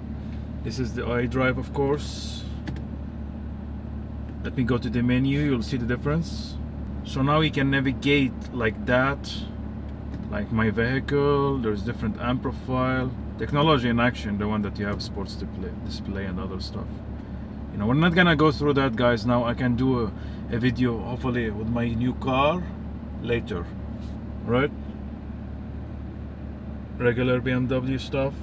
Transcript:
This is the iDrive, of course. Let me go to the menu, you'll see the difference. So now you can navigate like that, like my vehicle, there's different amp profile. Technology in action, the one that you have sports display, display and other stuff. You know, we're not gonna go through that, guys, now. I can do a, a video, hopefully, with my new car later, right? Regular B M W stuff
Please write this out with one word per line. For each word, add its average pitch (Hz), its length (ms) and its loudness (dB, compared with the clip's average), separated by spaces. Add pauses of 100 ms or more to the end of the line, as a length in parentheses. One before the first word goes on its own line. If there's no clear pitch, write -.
(640)
This 113 160 -4
is 113 140 -2
the 120 80 -4
iDrive, 123 560 2
of 120 160 -6
course. - 680 -2 (2000)
Let - 120 -4
me 131 80 2
go 120 140 4
to 120 120 -4
the 117 120 2
menu, 131 400 4
you'll 131 220 2
see 135 140 -2
the 117 80 -2
difference. 147 720 -2 (480)
So - 180 -2
now 147 200 6
you 151 100 4
can 139 200 2
navigate 135 840 2
like 110 320 0
that, 127 480 2 (960)
like 104 220 -4
my 110 180 4
vehicle, 139 880 2
there's 107 240 0
different 110 400 -2
amp 123 220 0
profile. 127 680 0 (300)
Technology 143 500 4
in 117 100 4
action, 113 380 2
the 104 100 0
one 107 140 0
that 101 160 -4
you 101 80 -2
have 101 160 -2
sports - 340 -6
display, - 360 -6 (140)
display 98 400 -4
and 92 140 -4
other 92 200 -4
stuff. - 280 -6 (840)
You - 80 -8
know, 104 80 2
we're 123 60 6
not 165 220 6
gonna 175 200 8
go 151 160 8
through 147 220 2
that, 135 220 2
guys, 120 300 4
now. 123 180 4
I 120 100 0
can 123 220 2
do 127 280 2
a, 101 80 0 (400)
a 120 60 0
video, 120 420 4
hopefully, 120 500 -2
with 107 180 -4
my 120 220 2
new 120 260 2
car 147 480 4 (580)
later, 113 440 -2 (800)
right? 127 260 2 (2250)
Regular 123 420 4
B 127 120 0
M 127 160 2
W 127 320 0
stuff 139 440 0